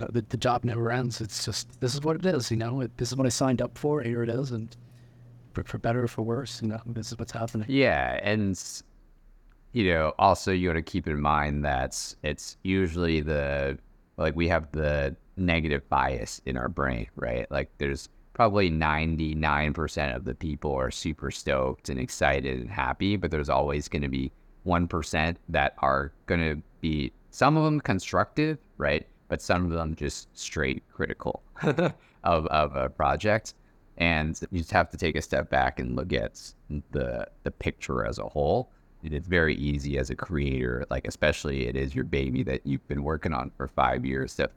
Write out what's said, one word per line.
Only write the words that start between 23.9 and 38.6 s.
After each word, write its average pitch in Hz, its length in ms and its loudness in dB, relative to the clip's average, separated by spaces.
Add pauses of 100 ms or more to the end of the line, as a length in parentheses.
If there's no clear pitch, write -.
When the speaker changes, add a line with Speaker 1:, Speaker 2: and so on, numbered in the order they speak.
Speaker 2:
be 67 220 -2 (320)
one 87 240 2
percent 82 500 0 (100)
that 71 300 2
are 69 340 2 (140)
gonna 80 300 2 (260)
be, 76 300 -2 (180)
some 147 260 4
of 156 80 4
them 151 160 2
constructive, 135 800 0 (180)
right? 73 300 0 (220)
But 76 120 -2
some 90 240 2
of 85 60 0
them 82 240 -2
just - 340 -6 (100)
straight - 440 -2 (100)
critical - 500 -4 (100)
<laughs> - 100 -12
of, 139 840 0
of 76 300 2
a 67 140 0
project. 78 640 0 (440)
And 80 400 2 (120)
you 90 80 -2
just 80 140 -2
have 85 180 4
to 80 80 -12
take 80 180 0
a 73 60 0
step - 260 0
back 65 320 2
and 62 160 -4
look 67 160 -4
at 57 280 -2 (500)
the, 62 360 -4 (180)
the - 60 -2
picture - 540 -4
as 55 140 -4
a 52 100 -8
whole. 82 420 0 (360)